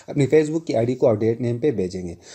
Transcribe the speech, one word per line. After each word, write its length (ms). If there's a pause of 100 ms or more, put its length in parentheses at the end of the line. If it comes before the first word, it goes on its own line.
अपनी 180
Facebook 400
की 60
आईडी 220
को 120
अपडेट 340
नेम 200
पे 120
भेजेंगे। 420 (200)